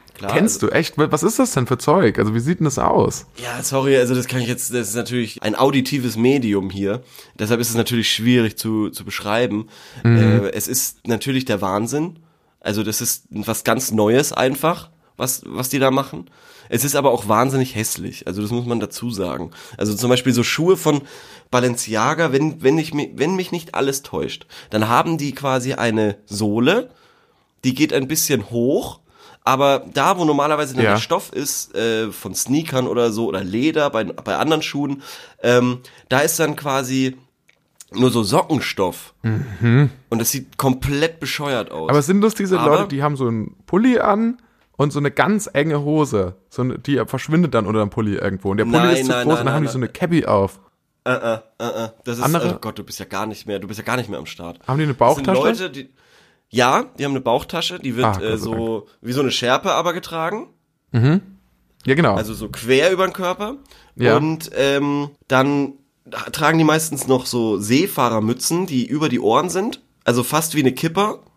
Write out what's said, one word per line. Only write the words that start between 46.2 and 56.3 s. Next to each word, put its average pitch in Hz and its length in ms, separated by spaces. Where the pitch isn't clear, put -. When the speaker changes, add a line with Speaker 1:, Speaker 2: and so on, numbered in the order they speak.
Speaker 2:
so - 140
eine, 127 160
die 135 260
verschwindet 151 480
dann 113 120
unter 107 140
dem 104 100
Pulli 104 260
irgendwo 95 360
und 101 60
der 110 80
Pulli 117 120
Speaker 1:
Nein, 127 180
Speaker 2:
ist 131 100
zu 127 60
Speaker 1:
nein, 123 120
Speaker 2:
groß 151 100
Speaker 1:
nein, 120 80
Speaker 2:
und 113 40
dann 135 100
haben 156 80
Speaker 1:
nein, - 0
Speaker 2:
die 135 100
so 131 60
Speaker 1:
nein. 117 100
Speaker 2:
eine - 40
Cappy 170 320
auf. 98 340
Speaker 1:
Äh, 127 60
äh, 113 260
äh, 113 260
äh. 110 40
Das 120 120
ist, 123 60
Speaker 2:
Andere 156 320
Speaker 1:
oh - 60
Gott, 110 180
du 101 40
bist - 160
ja 95 60
gar 98 200
nicht 107 200
mehr, 101 140
du 98 80
bist 104 120
ja 113 60
gar 120 120
nicht 110 120
mehr 85 100
am 80 60
Start. 87 420
Speaker 2:
Haben 131 100
die 156 80
eine 143 80
Speaker 1:
Das 123 220
sind 139 100
Speaker 2:
Bauchtasche? 135 160
Speaker 1:
Leute, 185 280
die, 135 200